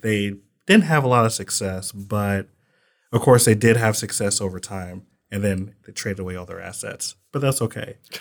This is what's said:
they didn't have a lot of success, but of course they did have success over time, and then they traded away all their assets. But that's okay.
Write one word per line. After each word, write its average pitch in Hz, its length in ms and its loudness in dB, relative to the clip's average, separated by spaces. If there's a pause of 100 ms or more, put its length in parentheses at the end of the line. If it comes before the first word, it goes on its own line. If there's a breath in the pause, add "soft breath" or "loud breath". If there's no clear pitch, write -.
they 101 320 -2 (320)
didn't 202 180 6
have 151 200 2
a 131 40 2
lot 120 180 6
of 110 60 0
success, 95 600 -6
but 101 560 -4 (640)
of 117 80 4
course 123 240 6
they 110 100 6
did 113 220 6
have 110 200 0
success 101 440 -4
over 92 180 -6
time, 92 440 -12 (280)
and 101 140 -6
then 98 300 -2 (120)
they 101 60 -20
traded 98 280 -8
away 92 160 -8
all 90 100 -12
their 87 140 -14
assets. - 540 -12 (180)
But 139 80 -4
that's 135 220 0
okay. - 340 -8 (240 loud breath)